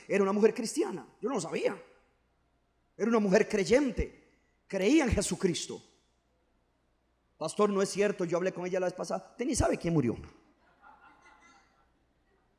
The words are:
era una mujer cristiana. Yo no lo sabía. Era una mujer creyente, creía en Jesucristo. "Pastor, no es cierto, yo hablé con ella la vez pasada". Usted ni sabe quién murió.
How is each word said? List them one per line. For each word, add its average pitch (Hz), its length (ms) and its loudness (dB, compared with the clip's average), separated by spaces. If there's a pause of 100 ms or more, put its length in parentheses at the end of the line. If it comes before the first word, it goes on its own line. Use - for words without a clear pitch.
era 196 160 2
una 190 80 2
mujer 214 200 4
cristiana. 220 540 -4 (140)
Yo 202 80 -4
no 277 80 -2
lo 196 40 -2
sabía. 240 400 -4 (1160)
Era 202 120 -2
una 226 120 4
mujer 208 280 4
creyente, 202 800 0 (380)
creía 220 380 4
en 226 80 0
Jesucristo. 180 680 -2 (1600)
"Pastor, 202 320 0
no 196 120 0
es 196 60 0
cierto, 202 360 -2
yo 170 140 -2
hablé 180 140 -2
con 175 140 -8
ella 180 140 -2
la 180 60 0
vez 180 80 -4
pasada". 185 360 -8
Usted - 160 -8
ni 269 80 -2
sabe - 240 2
quién 170 160 -2
murió. 123 220 0 (2500)